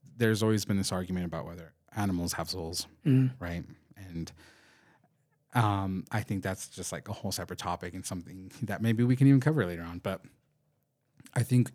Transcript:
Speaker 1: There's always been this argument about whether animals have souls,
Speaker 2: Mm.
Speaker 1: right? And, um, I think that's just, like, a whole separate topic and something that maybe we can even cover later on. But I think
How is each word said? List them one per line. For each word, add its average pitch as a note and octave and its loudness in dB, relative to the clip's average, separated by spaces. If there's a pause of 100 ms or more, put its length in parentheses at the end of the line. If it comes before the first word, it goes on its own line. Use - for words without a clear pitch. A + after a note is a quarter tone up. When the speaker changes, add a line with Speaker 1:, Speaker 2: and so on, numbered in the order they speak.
(180)
Speaker 1:
There's A2 4
always A2 4
been G2+ 2
this F#2+ 0
argument F#2 -2
about E2 -6
whether E2+ -16 (220)
animals F2+ 0
have E2 -4
souls, F2 -6 (220)
Speaker 2:
Mm. C3 6
Speaker 1:
right? F2 -6 (340)
And, E2+ -10 (1200)
um, G2 0
I G#2+ -2
think G2 -4
that's F#2+ -6
just, - -10
like, - -10
a G#2 -6
whole G2+ -6
separate F2 -8
topic F2 -6
and F#2 -10
something F#2 -10 (120)
that G2+ -4
maybe A2+ 2
we B2+ 4
can C3 6
even C#3 10
cover C#3+ 2
later E2+ -6
on. E2+ -10
But F#2+ -6 (1120)
I A#2+ 2
think B2 4